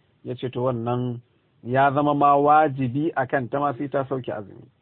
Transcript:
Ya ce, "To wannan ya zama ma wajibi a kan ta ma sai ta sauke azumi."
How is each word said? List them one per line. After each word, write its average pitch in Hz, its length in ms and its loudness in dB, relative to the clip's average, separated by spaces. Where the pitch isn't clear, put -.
Ya 123 100 -8
ce, 127 140 -8
"To 123 160 -6
wannan 123 560 -4
ya 135 300 2
zama 147 220 2
ma 143 220 4
wajibi 147 800 2
a 127 120 -2
kan 127 220 -2
ta 143 120 -4
ma 143 160 -2
sai 139 120 -8
ta 135 200 -2
sauke 131 240 -6
azumi." 101 320 -14